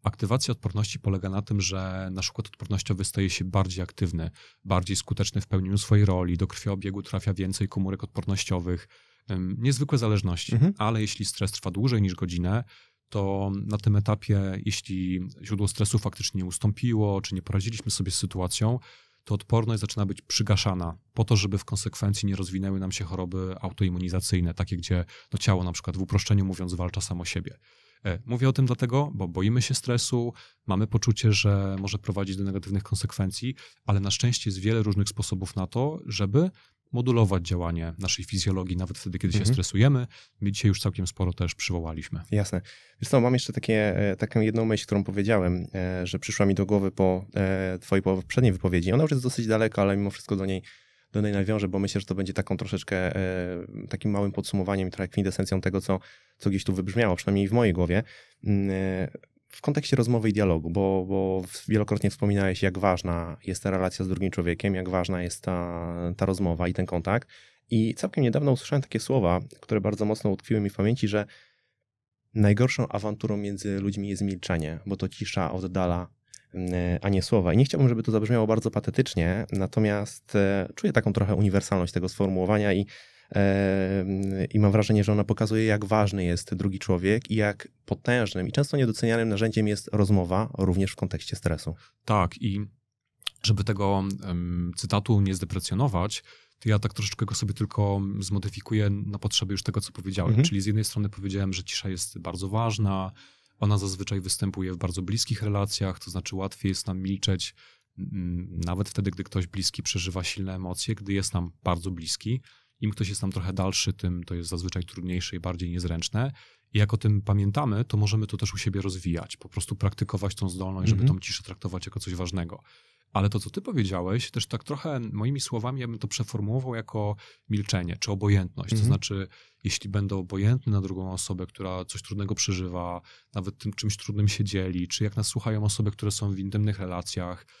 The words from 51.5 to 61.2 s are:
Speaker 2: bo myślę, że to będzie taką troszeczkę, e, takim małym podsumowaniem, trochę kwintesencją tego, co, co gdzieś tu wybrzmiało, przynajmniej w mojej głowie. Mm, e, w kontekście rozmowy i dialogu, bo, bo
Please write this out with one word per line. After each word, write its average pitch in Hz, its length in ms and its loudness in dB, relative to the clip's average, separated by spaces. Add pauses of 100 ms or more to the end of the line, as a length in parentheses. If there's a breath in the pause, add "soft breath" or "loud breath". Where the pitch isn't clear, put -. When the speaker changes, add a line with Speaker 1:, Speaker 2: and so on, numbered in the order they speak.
Speaker 2:
bo 98 120 0
myślę, 98 220 0
że - 60 -14
to 92 80 -2
będzie 95 180 -4
taką 95 240 0
troszeczkę, 92 580 -2
e, 90 500 -2 (240)
takim - 220 -2
małym 101 200 0
podsumowaniem, 95 600 -2
trochę 92 160 -4
kwintesencją 95 540 0
tego, 95 200 2
co, 95 180 0 (380 loud breath)
co - 120 0
gdzieś 95 140 0
tu 95 100 0
wybrzmiało, 95 420 2
przynajmniej 98 320 2
w 98 40 0
mojej 113 220 6
głowie. 87 300 2 (400 loud breath)
Mm, 98 280 2
e, 95 580 -4 (220)
w - 100 -20
kontekście 147 340 0
rozmowy 117 340 2
i 101 40 2
dialogu, 87 360 2
bo, 95 380 2
bo 95 400 0